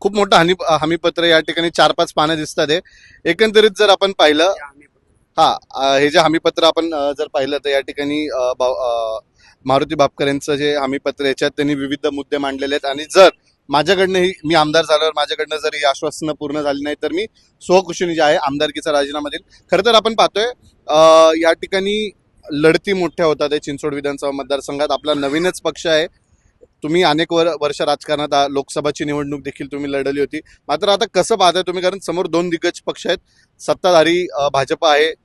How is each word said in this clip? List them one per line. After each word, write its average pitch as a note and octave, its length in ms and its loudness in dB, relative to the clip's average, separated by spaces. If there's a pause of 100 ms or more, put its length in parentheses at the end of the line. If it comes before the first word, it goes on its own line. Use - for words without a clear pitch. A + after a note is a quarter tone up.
खूप G#3 140 -2
मोठं G3+ 220 2
हनी-, E3+ 440 2
हमीपत्र E3 440 -2
या D#3+ 160 4
ठिकाणी E3 300 -2
चार D#3 220 4
पाच E3 200 -2
पानं D#3 220 0
दिसतात D#3 360 -4
हे. E3+ 100 0 (440)
एकंदरीत G#3+ 540 2
जर G#3 100 4
आपण G3 240 2
पाहिलं, E3 420 2 (840)
हा, C#3 200 2 (160)
अ, C3+ 240 0
हे C#3+ 120 2
जे E3 80 2
हमीपत्र D#3+ 440 2
आपण, E3 320 0
अ, C#3+ 240 -2
जर D3+ 140 -4
पाहिलं C#3+ 260 -2
तर C#3+ 100 -6
या C#3 120 0
ठिकाणी, D3 480 -6
अ, B2+ 300 -2
बा-, B2+ 160 0
अ, A#2 440 -4 (460)
मारुती C#3 300 -2
भापकर C#3+ 320 0
यांचं C#3+ 280 -2
जे D3 220 -2
हमीपत्र C#3 480 -4
याच्यात C3+ 260 -2
त्यांनी D3 240 -2
विविध C#3 320 -6
मुद्दे C#3+ 320 -4
मांडलेले C#3 360 -4
आहेत D3 160 -4
आणि D3 140 -8 (100)
जर F#3 140 8 (400)
माझ्याकडनं F3+ 500 2
ही, F3+ 140 0 (120)
मी D#3+ 100 0
आमदार D3+ 300 4
झाल्यावर D#3 320 2
माझ्याकडनं D3+ 400 0
जर D3+ 180 -4
ही D3 100 -4
आश्वासनं D3+ 480 -2
पूर्ण D3 280 -6
झाली C#3+ 220 -4
नाही D3 200 -6
तर D3 100 -4
मी G3 140 -4 (340)
स्वखुशीने F3 540 0
जे D#3+ 80 0
आहे D3+ 140 4
आमदारकीचा D3 560 -4
राजीनामा C#3+ 360 -2
देईल. - 420 -14
खरं F#3+ 160 2
तर A#3 80 4
आपण A3 200 2
पाहतोय, G#3 300 0 (420)
अ, D3+ 100 0 (460)
या E3 100 4
ठिकाणी G3 580 -4 (400)
लढती D#3+ 420 2
मोठ्या F3 340 -2
होतात D3 240 0
आहे D3+ 80 0
चिंचवड D3 360 -8
विधानसभा C#3+ 360 -6
मतदारसंघात. C#3 600 -4
आपला C#3 240 -2
नवीनच D3 460 -2
पक्ष D#3+ 260 -8
आहे, D#3+ 200 2 (760)
तुम्ही E3 200 0
अनेक D#3+ 300 2
वर-, E3 280 2
वर्ष D3 200 -2
राजकारणात D3 540 -2
आ-, C#3+ 140 2
लोकसभाची C#3+ 560 -4
निवडणूक D3 360 -6
देखील C#3 320 -12
तुम्ही C#3+ 200 -8
लढवली C#3 280 -2
होती. D3+ 200 -4 (280)
मात्र D#3+ 200 -2
आता G3+ 160 2 (100)
कसं F#3+ 220 2
पाहताय F3+ 260 2
तुम्ही, F3+ 200 -6
कारण F#3 160 -2
समोर F3+ 280 -4
दोन E3+ 220 -2
दिग्गज E3+ 320 -4
पक्ष - 260 -10
आहेत, F#3 120 -2 (440)
सत्ताधारी, E3+ 720 2
अ, C#3+ 140 -2
भाजप C3+ 360 -2
आहे, D3+ 300 2 (100)